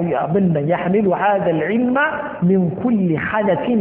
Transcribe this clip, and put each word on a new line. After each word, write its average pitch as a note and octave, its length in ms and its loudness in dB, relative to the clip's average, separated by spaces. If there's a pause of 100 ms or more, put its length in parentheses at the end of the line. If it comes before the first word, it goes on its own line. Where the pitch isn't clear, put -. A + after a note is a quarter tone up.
(280)
abin F3+ 240 2
nan، D3 160 0
يحمل F#3 400 0
هذا F3+ 420 0
العلم A3 460 0 (460)
من F3+ 260 2 (160)
كل G3 320 2
خلف G3+ 480 -2 (160)